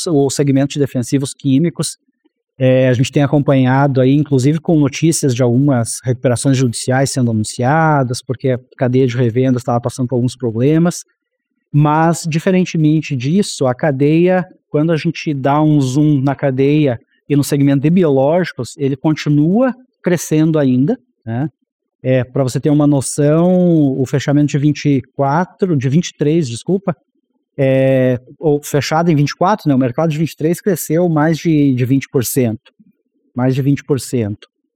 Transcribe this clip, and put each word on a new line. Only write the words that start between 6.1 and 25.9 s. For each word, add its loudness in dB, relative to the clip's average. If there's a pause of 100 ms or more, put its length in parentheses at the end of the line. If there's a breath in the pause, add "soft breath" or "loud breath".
judiciais -2
sendo -2
anunciadas, 0
porque -4
a -2 (180)
cadeia 2
de -2
revendas 0
tava 0
passando -6
por -4
alguns -2
problemas. 0 (760)
Mas, 2
diferentemente 0
disso, -2
a 0
cadeia, 0 (240)
quando 0
a 0
gente -4
dá 0
um 2
zoom 0
na -2
cadeia 0 (300)
e 0
no 2
segmento 0
de 2
biológicos, 0
ele -4
continua 0 (300)
crescendo 0
ainda, 0 (280)
né? -6 (560)
É, 2
pra -4
você -4
ter -2
uma 2
noção, 2
o 0
fechamento 0
de -2
vinte 0
e 2 (140)
quatro, -2
de -2
vinte 0